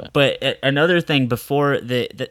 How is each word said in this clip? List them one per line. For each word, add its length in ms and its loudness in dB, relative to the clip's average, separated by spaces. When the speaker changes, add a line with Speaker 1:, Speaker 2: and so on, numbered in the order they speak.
Speaker 1:
but 0 -
Speaker 2:
but 300 2
a-, 240 -4
another 340 2
thing 280 0
before 520 0
the, 340 -2
the, 160 -10